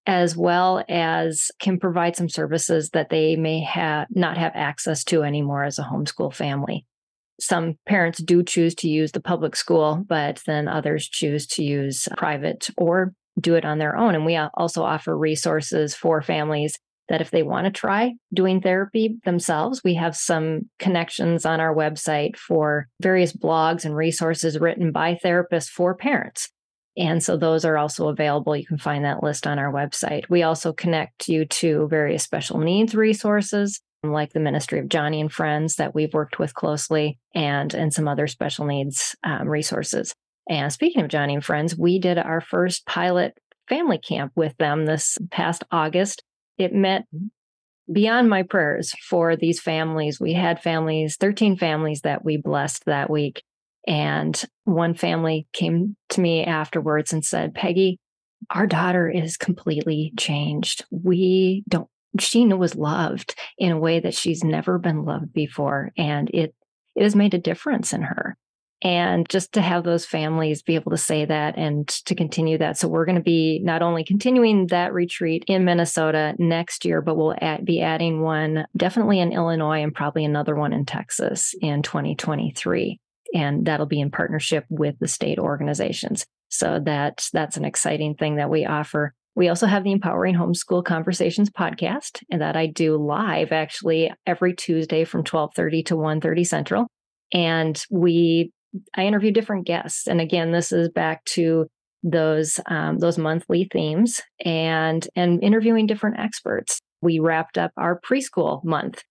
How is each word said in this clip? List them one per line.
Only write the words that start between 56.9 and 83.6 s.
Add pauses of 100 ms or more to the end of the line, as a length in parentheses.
and
said,
"Peggy, (500)
our
daughter
is
completely
changed.
We
don't, (300)
she
was
loved (220)
in
a
way
that
she's
never
been
loved
before.
And
it, (420)
it
has
made
a
difference
in
her." (480)
And
just
to
have
those
families
be
able
to
say
that
and
to
continue
that.
So
we're
gonna
be
not
only
continuing
that
retreat
in
Minnesota
next
year,
but
we'll
add,
be
adding
one (100)
definitely
in
Illinois
and
probably
another
one
in
Texas
in
twenty
twenty-three. (340)
And